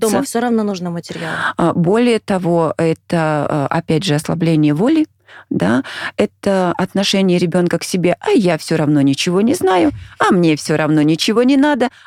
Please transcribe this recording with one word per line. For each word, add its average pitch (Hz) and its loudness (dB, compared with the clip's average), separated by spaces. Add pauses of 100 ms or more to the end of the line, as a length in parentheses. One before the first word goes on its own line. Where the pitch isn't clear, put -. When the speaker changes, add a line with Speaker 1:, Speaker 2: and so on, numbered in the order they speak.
(120)
Speaker 1:
дома 240 0
все 233 -4
равно 233 0
нужно 180 -4
материал. 165 -8 (240)
Speaker 2:
А, 170 2
более 220 2
того, 170 0
это, 160 0
э, 143 -2
опять 160 0
же, 147 0
ослабление 160 0
воли, 294 2 (460)
да, - 0 (340)
это 190 -2
отношение 190 0
ребенка 175 0
к - -8
себе: 175 -2
«А 427 -2
я 180 2
все 165 -4
равно 147 2
ничего 156 0
не 233 2
знаю, 359 0 (260)
а 427 0
мне 170 2
все 151 -2
равно 156 2
ничего 202 2
не 269 4
надо, 269 2 (160)